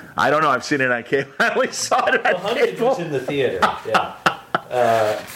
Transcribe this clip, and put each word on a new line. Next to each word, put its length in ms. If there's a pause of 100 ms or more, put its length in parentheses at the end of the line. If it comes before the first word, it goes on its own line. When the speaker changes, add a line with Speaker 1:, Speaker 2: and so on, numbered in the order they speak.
(160)
Speaker 1:
I 140
don't 140
know. 80
I've 120
seen 160
it 120
on 100
cable. 340
<laughs> 40
I 160
only 160
saw 340
it 180
on 100
Speaker 2:
The 40
Hunted 380
Speaker 1:
cable. 140
Speaker 2:
was 100
in 120
the 80
theater. 400 (280)
Yeah. 260 (560)
Uh, 500 (160)